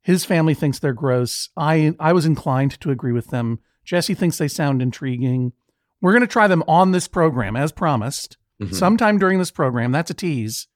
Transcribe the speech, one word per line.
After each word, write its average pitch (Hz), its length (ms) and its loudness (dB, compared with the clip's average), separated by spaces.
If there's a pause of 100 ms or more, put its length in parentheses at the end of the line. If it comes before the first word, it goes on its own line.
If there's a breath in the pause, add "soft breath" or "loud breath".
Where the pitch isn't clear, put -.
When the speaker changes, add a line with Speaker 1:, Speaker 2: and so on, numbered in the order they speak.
Speaker 1:
His 180 240 2
family 160 280 2
thinks 139 260 -2
they're 139 140 -2
gross. 123 640 -2
I, 156 420 2
I 156 140 2
was 165 120 2
inclined 135 560 0
to 147 100 -4
agree 127 200 -2
with 120 160 -2
them. 117 320 -4 (240)
Jesse 175 300 -2
thinks 170 240 0
they 151 100 -2
sound 139 340 -2
intriguing. 127 720 -4 (480)
We're 190 120 4
gonna 240 140 4
try 214 200 2
them 170 200 2
on 185 240 4
this 180 160 0
program, 127 480 0
as 147 160 -2
promised, 139 680 -4 (240)
Speaker 2:
Mm-hmm. 98 140 -8
Speaker 1:
sometime 214 440 2
during 190 200 4
this 180 120 -2
program. 123 420 0
That's 165 180 -2
a - 20 -6
tease. 123 640 -6